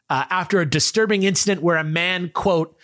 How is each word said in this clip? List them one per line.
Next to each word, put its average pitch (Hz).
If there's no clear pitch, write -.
uh, 139
after 185
a 160
disturbing 202
incident 190
where 170
a 156
man, 175
quote, 165